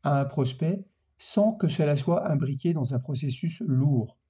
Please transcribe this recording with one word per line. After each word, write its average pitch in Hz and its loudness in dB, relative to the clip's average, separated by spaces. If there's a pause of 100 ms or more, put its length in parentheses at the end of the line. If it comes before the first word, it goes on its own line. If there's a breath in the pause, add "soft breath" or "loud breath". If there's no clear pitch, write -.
à 143 2
un 135 0
prospect 160 -2 (320)
sans 214 2
que 190 -2
cela 147 2
soit 170 0
imbriqué 139 0
dans 139 -2
un 127 0
processus 139 -4
lourd. 135 2 (100)